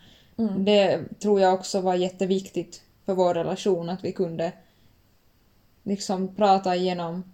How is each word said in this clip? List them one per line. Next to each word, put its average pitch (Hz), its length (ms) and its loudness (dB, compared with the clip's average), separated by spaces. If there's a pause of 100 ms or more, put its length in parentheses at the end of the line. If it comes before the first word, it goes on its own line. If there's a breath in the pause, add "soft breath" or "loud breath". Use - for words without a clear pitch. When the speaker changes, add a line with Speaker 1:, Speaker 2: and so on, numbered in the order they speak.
(360 loud breath)
Speaker 1:
Mm. 196 280 -2
Speaker 2:
det 190 360 4 (200)
tror 202 200 4
jag 185 140 6
också 185 260 -4
var 185 140 0
jätteviktigt 185 880 -4 (240)
för 196 80 -2
vår 180 200 2
relation, 175 540 -2
att 180 160 -8
vi 180 80 -6
kunde 165 400 -4 (1300 soft breath)
liksom 190 520 -4
prata 190 420 4
igenom 180 580 -4